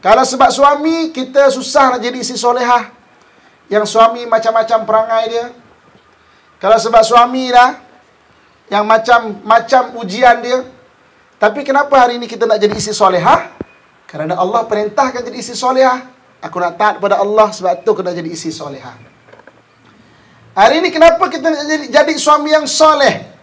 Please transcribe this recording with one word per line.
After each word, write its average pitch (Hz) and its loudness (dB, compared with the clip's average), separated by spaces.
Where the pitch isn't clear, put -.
Kalau 254 4
sebab 254 2
suami, 302 0
kita 262 0
susah 262 0
nak 214 -8
jadi 247 -6
isteri 247 -8
solehah. 240 0
Yang 208 0
suami 226 2
macam-macam 226 0
perangai 226 -2
dia. 233 -6
Kalau 208 2
sebab 226 2
suami 247 2
lah, 247 4
yang 208 -2
macam-macam 226 0
ujian 240 2
dia. 254 -4
Tapi 220 -2
kenapa 277 2
hari 240 0
ini 240 -10
kita 226 -6
nak 220 0
jadi 208 0
isteri 214 -8
solehah? 190 0
Kerana 156 -8
Allah 220 -2
perintahkan 240 -4
jadi 247 -12
isteri 233 -12
solehah. 262 0
Aku 175 -10
nak 175 -4
taat 208 -2
pada 202 0
Allah, 208 2
sebab 180 -4
tu 214 0
kena 180 -6
jadi 170 -8
isteri 165 -10
solehah. 135 -14
Hari 254 2
ini 359 -2
kenapa 330 4
kita 311 -4
nak 302 -2
jadi, 294 -4
jadi 294 2
suami 302 0
yang 302 0
soleh? 285 2